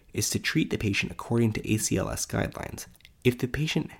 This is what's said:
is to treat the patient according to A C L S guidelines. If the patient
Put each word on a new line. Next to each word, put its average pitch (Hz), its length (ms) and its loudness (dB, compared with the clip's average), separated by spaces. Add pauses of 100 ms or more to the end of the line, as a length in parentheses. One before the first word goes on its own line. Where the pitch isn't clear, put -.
(140)
is - 160 -2
to 101 100 0
treat - 300 0
the - 80 0
patient 98 340 0
according 117 420 2
to - 160 -4
A 110 80 4
C 107 200 2
L - 120 0
S 113 160 -4
guidelines. - 600 -4 (380)
If 123 140 4
the 127 100 0
patient 151 420 0 (100)